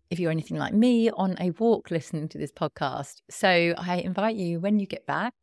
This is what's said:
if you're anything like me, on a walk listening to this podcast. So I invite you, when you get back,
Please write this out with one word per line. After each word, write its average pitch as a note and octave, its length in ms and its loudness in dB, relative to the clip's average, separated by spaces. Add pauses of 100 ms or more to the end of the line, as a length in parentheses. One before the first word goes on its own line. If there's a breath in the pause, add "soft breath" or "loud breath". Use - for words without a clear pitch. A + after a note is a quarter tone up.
(100)
if F3 80 -2
you're E3 140 0
anything D#3+ 240 -4
like D3 180 -2
me, A3+ 360 4
on F#3+ 300 -2
a F3+ 120 0
walk A3 400 0
listening D#3 380 -4
to D3+ 80 -12
this D3+ 120 -6
podcast. - 800 -6
So F3 480 4
I F3+ 200 -2
invite F#3+ 360 -2
you, E3+ 240 -2
when G#3 220 2
you F#3+ 60 -2
get - 200 -10
back, D3 360 -4